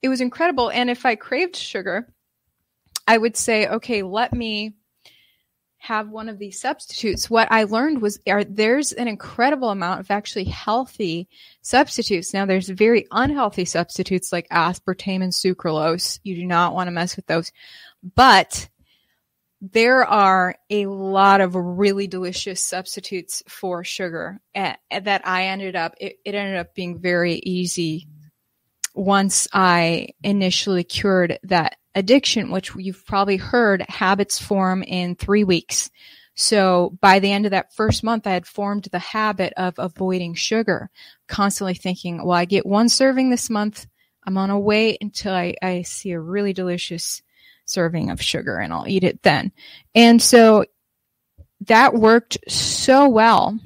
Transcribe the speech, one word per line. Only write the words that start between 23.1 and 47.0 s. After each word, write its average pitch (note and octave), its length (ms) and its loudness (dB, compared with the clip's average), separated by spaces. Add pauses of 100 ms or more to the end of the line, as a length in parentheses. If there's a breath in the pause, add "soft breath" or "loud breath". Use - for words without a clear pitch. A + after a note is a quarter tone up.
for F3 360 -8
sugar, E3+ 560 -8 (140)
eh, F#3+ 220 -6 (160)
that G3 340 -4
I F#3 200 -2
ended F#3+ 300 -8
up, E3 240 -6
it, G3 240 -14
it D#3+ 120 -8
ended G3 220 -6
up E3+ 180 -10
being F3 240 -10
very F3 340 0
easy F3+ 720 -4 (840)
once G3 600 0
I F3 560 2 (140)
initially F#3+ 600 0
cured F#3 600 0
that - 340 0 (180)
addiction, G#3+ 560 2
which - 240 -6
you've F#3+ 320 -10
probably G3 300 0
heard, G3+ 520 2
habits G3 500 0
form F#3 440 0
in F3+ 320 -4
three G#3 280 2
weeks. - 460 -2 (460 soft breath)
So F#3 680 2
by G3 160 8
the G3 140 2
end G3+ 140 0
of G3+ 60 0
that F#3+ 220 -4
first G#3+ 300 0
month, A3+ 240 -2
I F#3+ 60 0
had F3+ 120 -4
formed G3+ 460 -6
the F3+ 80 -4
habit G3+ 580 -4
of F3+ 220 -2
avoiding F3+ 560 -4
sugar, G#3+ 560 -2 (360 loud breath)
constantly G3 460 -2
thinking, F3+ 500 -8
"Well, F3+ 140 2
I F3 80 2
get F#3+ 180 0
one G#3+ 260 2
serving C4 420 2
this - 180 -2
month. G#3+ 380 -6 (360)
I'm F#3+ 120 -4
gonna G3 240 0
wait G#3+ 420 2
until G3+ 320 -6
I, F3 300 -2
I F3+ 180 -2
see - 300 -10
a E3+ 80 -6
really F#3+ 340 -4
delicious F3+ 720 -6 (420 soft breath)